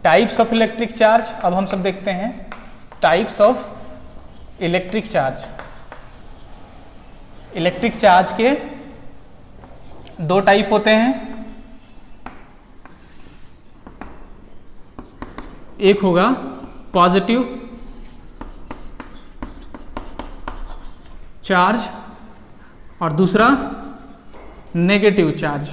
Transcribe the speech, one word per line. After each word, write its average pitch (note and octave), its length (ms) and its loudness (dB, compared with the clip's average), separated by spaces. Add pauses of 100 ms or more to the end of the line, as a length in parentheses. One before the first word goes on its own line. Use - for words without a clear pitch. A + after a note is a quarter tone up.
types F#3+ 300 6
of A3+ 100 6
electric A3+ 460 0
charge, A3+ 340 6
अब - 280 -2
हम F#3+ 120 0
सब F#3+ 160 -2
देखते F#3+ 280 -2
हैं G3 400 -6 (540)
types F3+ 360 2
of A3 160 8 (1040)
electric F3+ 440 0
charge। - 340 -2 (2250)
Electric F3+ 420 0
charge F#3 360 6
के A#3 180 2 (1700)
दो F3+ 200 2
type G3+ 320 6
होते G#3+ 180 4
हैं, A3+ 540 2 (4000)
एक G3+ 200 6
होगा F#3 300 4 (640)
positive F#3+ 760 2 (3750)
charge G3 440 2 (1120)
और E3 100 0
दूसरा G#3 600 4 (1000)
negative F#3+ 560 4
charge। D3 420 -4